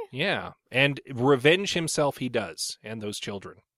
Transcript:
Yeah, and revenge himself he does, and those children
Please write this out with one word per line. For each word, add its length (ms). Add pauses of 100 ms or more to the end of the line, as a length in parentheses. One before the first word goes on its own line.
(120)
Yeah, 400 (200)
and 260 (140)
revenge 600
himself 440
he 120
does, 520
and 200
those 160
children 400 (200)